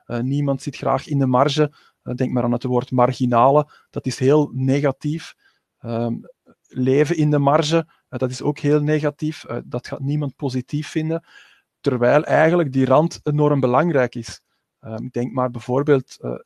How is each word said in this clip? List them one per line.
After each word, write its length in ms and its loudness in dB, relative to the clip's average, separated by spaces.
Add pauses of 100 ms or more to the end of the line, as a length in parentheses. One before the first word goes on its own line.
Eh, 140 -6
niemand 420 -2
zit 140 -8
graag 320 -4
in 120 0
de 60 2
marge. 460 2 (300)
Eh, 140 -8
denk 160 -2
maar 120 0
aan 80 0
het 120 -2
woord 280 -2
marginale. 760 4 (220)
Dat 160 -10
is 140 -6
heel 340 2
negatief. 840 -2 (440)
Ehm, 360 -4 (520)
leven 500 0
in 140 2
de 80 2
marge, 480 2 (220)
eh, 100 -10
dat 100 -2
is 120 -12
ook 160 -2
heel 240 2
negatief. 640 -2
Eh, 220 -10
dat 220 -8
gaat 120 -10
niemand 360 -4
positief 520 -6
vinden. 360 -4 (580)
Terwijl 420 2
eigenlijk 500 2
die 120 2
rand 380 2
enorm 360 2
belangrijk 560 2
is. 260 -12 (380)
Ehm, 240 -10
ik 100 -12
denk 180 -4
maar 200 -2
bijvoorbeeld, 680 0
eh, 100 -6 (140)